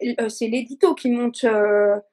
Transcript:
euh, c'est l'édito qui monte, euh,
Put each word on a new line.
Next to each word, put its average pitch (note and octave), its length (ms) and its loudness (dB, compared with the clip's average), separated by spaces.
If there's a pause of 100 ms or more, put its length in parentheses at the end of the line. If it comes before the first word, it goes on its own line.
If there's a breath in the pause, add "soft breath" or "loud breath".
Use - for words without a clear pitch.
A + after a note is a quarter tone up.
(200)
euh, A3+ 80 -2
c'est A3 180 -6
l'édito C4 480 0
qui - 160 -2
monte, A#3+ 340 -2
euh, G#3 520 2 (160)